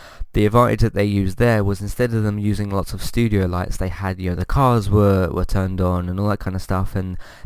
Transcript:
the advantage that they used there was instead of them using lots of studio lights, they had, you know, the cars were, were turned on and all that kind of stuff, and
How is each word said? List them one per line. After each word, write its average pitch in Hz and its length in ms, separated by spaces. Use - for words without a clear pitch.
the 107 120
advantage 110 360
that 107 140
they 101 100
used 98 340
there 113 240
was 98 180
instead 113 340
of 110 100
them 104 160
using 104 280
lots 98 240
of 92 80
studio 107 460
lights, 90 300
they 92 140
had, 92 280
you 92 120
know, 87 60
the 90 80
cars 120 460
were, 98 400
were 90 140
turned 92 360
on 90 280
and 90 100
all 104 100
that 101 120
kind 95 160
of 92 60
stuff, 95 340
and 92 200